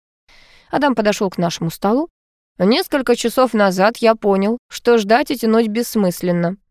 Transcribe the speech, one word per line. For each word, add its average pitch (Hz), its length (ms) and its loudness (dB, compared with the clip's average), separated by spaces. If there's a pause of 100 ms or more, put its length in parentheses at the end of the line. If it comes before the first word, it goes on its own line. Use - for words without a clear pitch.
(680)
Адам 269 260 0
подошёл 208 340 0
к - 80 -16
нашему 170 340 -4
столу. 254 380 -2 (500)
«Несколько 247 560 0
часов 240 380 0
назад 202 440 2
я 226 180 2
понял, 202 420 0 (100)
что - 300 2
ждать 226 320 0
и 269 80 -4
тянуть 226 300 2
бессмысленно. 185 880 -2 (140)